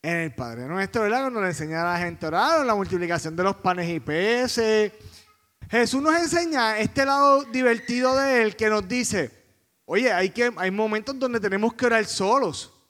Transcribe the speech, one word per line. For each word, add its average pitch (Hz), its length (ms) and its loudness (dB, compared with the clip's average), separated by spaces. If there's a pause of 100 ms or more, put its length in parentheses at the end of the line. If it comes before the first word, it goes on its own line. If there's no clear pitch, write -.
En 170 140 -2
el 160 160 -4
Padre 120 320 -10
Nuestro, 190 340 -4
¿verdad? 220 220 0
Cuando 247 180 -4
le 185 80 0
enseña 160 320 -4
a 175 140 0
la 175 40 0
gente 175 280 -4
a - 20 -2
orar, 262 380 2
la 226 80 2
multiplicación 175 600 -2
de 180 80 -2
los 196 140 2
panes 180 320 -2
y 165 120 -4
peces. 220 920 0 (800)
Jesús 240 320 2
nos 311 120 2
enseña 311 640 0
este 220 260 0
lado 277 400 4
divertido 247 720 0
de 269 280 2
él 214 120 0
que 214 140 0
nos 208 180 0
dice, 202 440 -2 (560)
oye, 220 260 2
hay 185 180 0
que, 240 260 0
hay 185 140 -2
momentos 214 480 -2
donde 247 220 -2
tenemos 202 340 0
que 254 120 -2
orar 226 180 2
solos. 202 680 -2 (180)